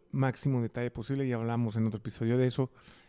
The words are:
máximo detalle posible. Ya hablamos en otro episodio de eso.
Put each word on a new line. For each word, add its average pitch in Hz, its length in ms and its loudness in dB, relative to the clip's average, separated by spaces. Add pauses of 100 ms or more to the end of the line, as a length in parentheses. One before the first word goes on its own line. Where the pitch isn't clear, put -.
(120)
máximo 131 500 0
detalle 120 280 -4
posible. 135 360 -4
Ya 123 100 0
hablamos 117 400 0
en 110 100 4
otro 107 120 -2
episodio 117 400 0
de 127 80 6
eso. 127 240 0 (380)